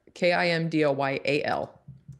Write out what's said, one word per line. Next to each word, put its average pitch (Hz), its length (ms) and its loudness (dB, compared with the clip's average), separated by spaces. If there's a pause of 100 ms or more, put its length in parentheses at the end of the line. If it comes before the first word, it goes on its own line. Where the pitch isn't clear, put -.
(140)
K 175 180 2
I 175 180 2
M 165 200 0
D 156 160 2
O 143 60 4
Y 139 340 -2
A 143 180 0
L. - 380 -4 (380)